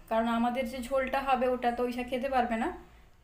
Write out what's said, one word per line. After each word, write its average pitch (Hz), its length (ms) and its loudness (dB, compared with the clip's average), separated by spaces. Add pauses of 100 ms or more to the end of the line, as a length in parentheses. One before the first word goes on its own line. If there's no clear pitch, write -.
কারণ 226 180 2
আমাদের 233 420 0
যে 269 80 -8
ঝোলটা 262 440 0
হবে 254 260 2
ওটা 247 240 2
তো 247 160 -2
ঈশা 247 160 -4
খেতে 254 260 -4
পারবে 233 280 2
না। 311 200 -2 (460)